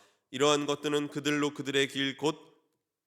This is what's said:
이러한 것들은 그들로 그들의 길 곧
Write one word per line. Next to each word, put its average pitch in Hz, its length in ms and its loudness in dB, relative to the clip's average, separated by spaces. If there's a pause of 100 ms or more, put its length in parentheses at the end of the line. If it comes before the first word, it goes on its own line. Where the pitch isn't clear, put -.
(300)
이러한 147 360 4
것들은 147 420 -2
그들로 147 460 0
그들의 139 340 0
길 135 280 -4
곧 156 340 -2 (560)